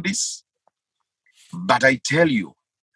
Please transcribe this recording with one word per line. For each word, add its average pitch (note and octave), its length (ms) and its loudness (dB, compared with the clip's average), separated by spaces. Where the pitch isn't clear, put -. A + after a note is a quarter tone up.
this, - 400 -6
but F#2+ 300 0
I C3 200 4
tell D#3+ 240 2
you G#2 280 -2